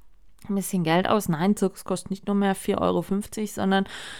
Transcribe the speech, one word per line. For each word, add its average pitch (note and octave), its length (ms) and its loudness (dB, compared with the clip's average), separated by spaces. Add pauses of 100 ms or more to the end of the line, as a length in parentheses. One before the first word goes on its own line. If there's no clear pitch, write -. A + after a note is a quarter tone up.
(480)
ein G3 60 -2
bisschen F#3 300 0
Geld E3+ 240 4
aus. G#3+ 200 2
Nein, F3 280 2
Zirkus - 280 0
kostet - 260 -4
nicht - 180 -8
nur G3+ 80 0
mehr G3 180 2
vier G3 240 -2
Euro F3+ 240 2
fünfzig, G#3 500 -4
sondern F#3+ 320 2 (360)